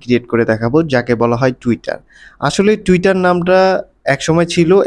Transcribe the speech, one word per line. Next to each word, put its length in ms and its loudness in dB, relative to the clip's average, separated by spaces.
ক্রিয়েট 300 -2
করে 140 0
দেখাবো, 320 -2
যাকে 220 -2
বলা 260 -2
হয় 200 0
Twitter। 360 -4
আসলে 320 0
Twitter 300 2
নামটা 300 2
একসময় 480 0
ছিল, 180 2